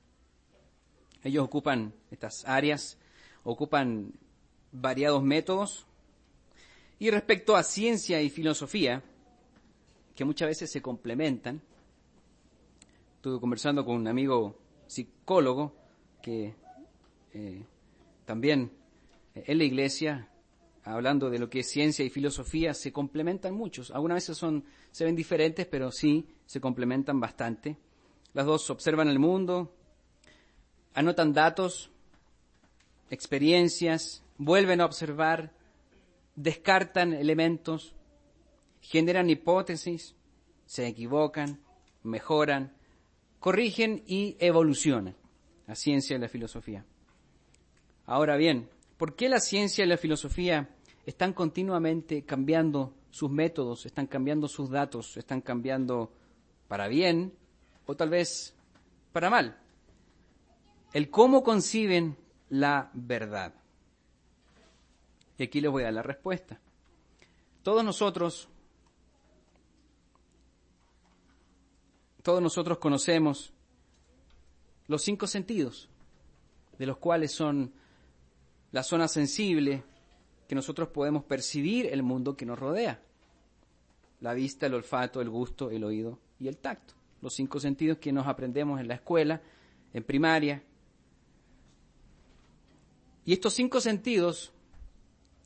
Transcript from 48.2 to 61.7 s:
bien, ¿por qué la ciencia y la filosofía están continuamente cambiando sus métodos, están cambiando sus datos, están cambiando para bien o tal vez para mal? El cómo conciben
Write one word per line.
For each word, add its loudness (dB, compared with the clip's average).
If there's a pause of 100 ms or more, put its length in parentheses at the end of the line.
bien, 2 (260)
¿por -6
qué 0
la 4
ciencia 0
y 2
la 2
filosofía -2 (340)
están -2
continuamente -2
cambiando 0 (160)
sus -4
métodos, -2
están -6
cambiando -2
sus -6
datos, -4
están -6
cambiando -2 (540)
para -4
bien 2 (500)
o -6
tal 0
vez -2 (560)
para 0
mal? 2 (1300)
El -2
cómo 8
conciben 2 (320)